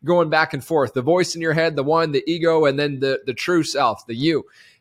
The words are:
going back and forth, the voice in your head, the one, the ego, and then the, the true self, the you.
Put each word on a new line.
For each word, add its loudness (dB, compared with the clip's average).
going 2
back 2
and -8
forth, 0
the -2
voice 0
in -8
your 0
head, 0
the 0
one, 0
the 0
ego, 2
and 2
then -2
the, -2
the -4
true 0
self, -2
the -8
you. -2